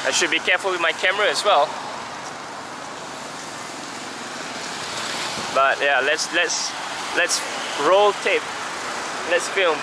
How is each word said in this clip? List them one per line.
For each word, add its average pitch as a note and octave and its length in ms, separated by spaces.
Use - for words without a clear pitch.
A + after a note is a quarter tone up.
I C3+ 80
should D#3+ 180
be D#3+ 80
careful F#3+ 320
with F3 120
my D#3+ 100
camera F#3+ 360
as C#3+ 180
well. D#3 200
But C3+ 260
yeah, C#3 240
let's, D3+ 300
let's, E3+ 360
let's E3+ 240
roll G3+ 320
tape. F3 220
Let's E3+ 180
film. E3+ 340